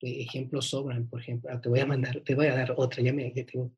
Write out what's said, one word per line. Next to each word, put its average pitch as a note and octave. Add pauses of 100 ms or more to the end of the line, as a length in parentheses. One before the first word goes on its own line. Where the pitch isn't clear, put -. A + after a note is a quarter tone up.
eh, B2+
ejemplos C3
sobran, B2
por A#2+
ejemplo. A#2+
Ah, B2
te -
voy B2
a C#3
mandar, C3+
te C3+
voy D3+
a C3
dar B2+
otra, B2+
ya B2
me, C3+
ya B2+
tengo B2+